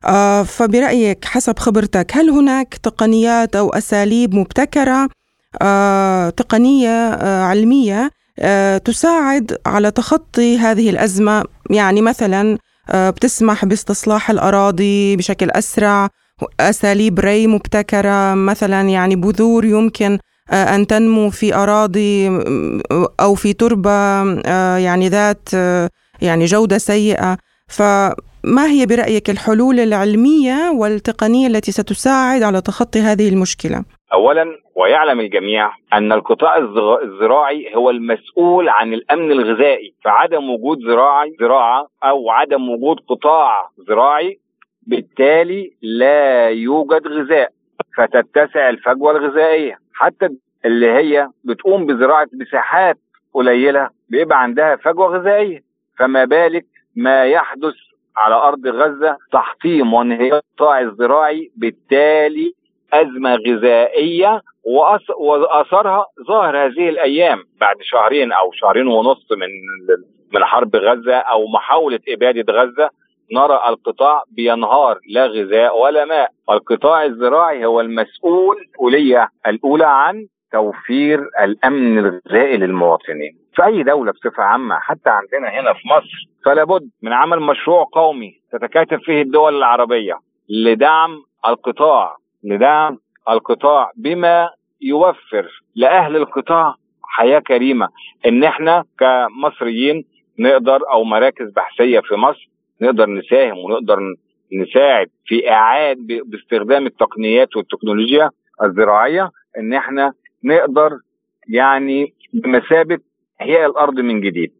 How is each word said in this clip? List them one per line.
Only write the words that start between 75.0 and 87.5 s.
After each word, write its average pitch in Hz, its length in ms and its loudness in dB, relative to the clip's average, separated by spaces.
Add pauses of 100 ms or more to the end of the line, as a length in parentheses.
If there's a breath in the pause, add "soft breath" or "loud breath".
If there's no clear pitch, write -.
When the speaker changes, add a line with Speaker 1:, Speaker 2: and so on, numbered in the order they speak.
Speaker 2:
لا 120 160 0
غذاء 110 560 0
ولا 147 240 0
ماء. 147 240 -2 (200)
القطاع 139 560 0
الزراعي 131 600 0
هو 117 160 2
المسؤول 170 760 -2 (920)
الأولى 139 400 0
عن 165 400 0 (240)
توفير 123 680 -2 (240)
الأمن 120 540 0
الغذائي 104 600 0
للمواطنين. 85 840 -2 (120)
في 175 100 2
أي 202 180 0
دولة 131 280 0
بصفة - 320 -6
عامة، 107 320 -2
حتى - 340 -4
عندنا 110 400 -2
هنا 117 240 -2
في - 140 -10
مصر، - 420 -2 (160)
فلا 147 180 2
بد 160 260 -2 (120)
من 113 120 -6
عمل 160 260 0
مشروع 156 540 0